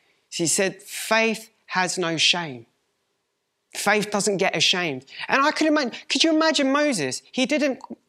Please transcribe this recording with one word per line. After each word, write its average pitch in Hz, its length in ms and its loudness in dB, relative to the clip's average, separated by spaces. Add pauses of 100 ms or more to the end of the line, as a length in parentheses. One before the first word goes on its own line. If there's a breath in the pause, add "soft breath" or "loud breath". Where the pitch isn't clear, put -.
(280)
he 165 180 -2
said, 190 360 0
"Faith - 640 -2 (200)
has 185 280 -2
no 165 220 -2
shame." 147 480 -2 (1080)
Faith 208 340 0
doesn't 196 280 0
get 185 180 0
ashamed. 160 480 0 (240 loud breath)
And 262 140 2
I 302 80 4
could 311 160 0
imagine, 294 260 2 (160 loud breath)
could 277 160 2
you 320 100 4
imagine 302 380 2
Moses? 247 580 0
He 254 160 0
didn't 285 340 0 (280)